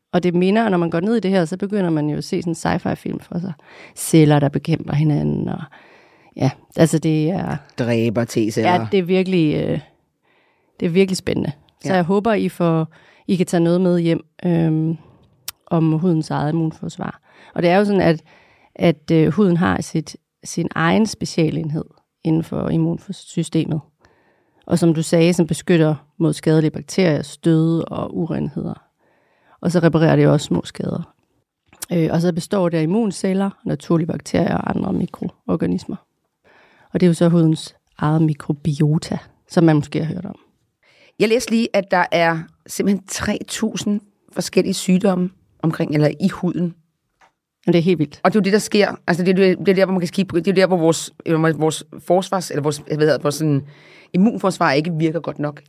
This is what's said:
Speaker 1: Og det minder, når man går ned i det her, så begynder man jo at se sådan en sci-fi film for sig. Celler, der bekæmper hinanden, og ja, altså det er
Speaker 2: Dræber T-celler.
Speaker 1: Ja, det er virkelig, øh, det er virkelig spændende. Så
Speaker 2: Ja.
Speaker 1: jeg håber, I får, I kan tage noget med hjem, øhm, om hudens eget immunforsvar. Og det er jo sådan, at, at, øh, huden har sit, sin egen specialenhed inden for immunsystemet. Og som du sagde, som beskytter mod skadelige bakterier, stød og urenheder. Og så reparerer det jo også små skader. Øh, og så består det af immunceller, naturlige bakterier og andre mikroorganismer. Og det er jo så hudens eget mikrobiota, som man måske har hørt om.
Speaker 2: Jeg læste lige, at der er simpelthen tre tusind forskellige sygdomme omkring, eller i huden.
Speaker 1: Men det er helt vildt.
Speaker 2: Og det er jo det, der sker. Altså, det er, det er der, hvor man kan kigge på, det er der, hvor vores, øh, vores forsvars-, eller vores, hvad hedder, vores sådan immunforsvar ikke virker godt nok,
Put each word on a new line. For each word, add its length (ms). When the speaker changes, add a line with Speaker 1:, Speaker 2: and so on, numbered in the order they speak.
Speaker 1:
Og 100
det 120
minder, 340
når 100
man 120
går 100
ned 160
i 40
det 100
her, 140
så 120
begynder 340
man 200
jo 60
at 80
se 180
sådan 80
en 60
sci-fi 380
film 260
for 180
sig. 140
Celler, 420
der 100
bekæmper 460
hinanden, 540
og 120
ja, 140
altså 220
det 320
er 260
Speaker 2:
Dræber 460
T-celler. 460
Speaker 1:
Ja, 220
det 60
er 40
virkelig, 520
øh, 260
det 60
er 40
virkelig 260
spændende. 360
Så 60
Speaker 2:
Ja. 60
Speaker 1:
jeg 100
håber, 280
I 160
får, 380
I 100
kan 100
tage 140
noget 200
med 200
hjem, 200
øhm, 520
om 320
hudens 320
eget 220
immunforsvar. 680
Og 80
det 80
er 60
jo 80
sådan, 160
at, 220
at, 360
øh, 180
huden 280
har 240
sit, 360
sin 300
egen 320
specialenhed 800
inden 200
for 240
immunsystemet. 1120
Og 120
som 160
du 80
sagde, 300
som 140
beskytter 480
mod 140
skadelige 380
bakterier, 520
stød 680
og 260
urenheder. 680
Og 120
så 60
reparerer 380
det 80
jo 80
også 140
små 180
skader. 500
Øh, 200
og 80
så 120
består 360
det 100
af 40
immunceller, 680
naturlige 420
bakterier 480
og 160
andre 220
mikroorganismer. 1040
Og 80
det 60
er 20
jo 60
så 140
hudens 460
eget 240
mikrobiota, 960
som 160
man 120
måske 280
har 100
hørt 120
om. 120
Speaker 2:
Jeg 100
læste 220
lige, 220
at 180
der 220
er 260
simpelthen 420
tre 300
tusind 520
forskellige 420
sygdomme 560
omkring, 320
eller 140
i 80
huden. 460
Speaker 1:
Men 60
det 60
er 40
helt 160
vildt. 260
Speaker 2:
Og 80
det 60
er 20
jo 40
det, 80
der 60
sker. 360
Altså, 180
det 140
er, 180
det 120
er 60
der, 100
hvor 80
man 80
kan 80
kigge 200
på, 80
det 120
er 40
der, 140
hvor 100
vores, 360
øh, 340
vores 240
forsvars-, 520
eller 120
vores, 160
hvad 180
hedder, 220
vores 160
sådan 280
immunforsvar 600
ikke 260
virker 220
godt 180
nok, 300